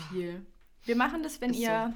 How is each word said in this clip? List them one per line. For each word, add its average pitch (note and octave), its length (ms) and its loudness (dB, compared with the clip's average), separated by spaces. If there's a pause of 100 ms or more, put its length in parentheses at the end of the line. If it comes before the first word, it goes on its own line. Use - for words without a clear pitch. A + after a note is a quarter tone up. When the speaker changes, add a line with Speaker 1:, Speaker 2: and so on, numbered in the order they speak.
(100)
Speaker 1:
viel. F3+ 360 -6 (380)
Wir A#3 120 2
machen C#4+ 260 2
das, - 180 -6
wenn B3 100 0
Speaker 2:
Ist A#3+ 60 2
so. A#3 60 0
Speaker 1:
ihr, A3+ 340 2